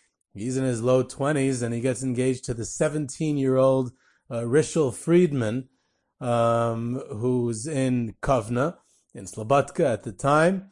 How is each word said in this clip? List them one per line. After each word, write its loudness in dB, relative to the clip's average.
He's -4
in 0
his -2
low 4
twenties, 0
and -2
he -4
gets -2
engaged -2
to -6
the -8
seventeen-year-old, 0
uh, -4
Rishel 0
Friedman, 2
um, 0
who's -2
in -2
Kovna, 0
in -14
Slobodka 0
at -2
the -12
time. 2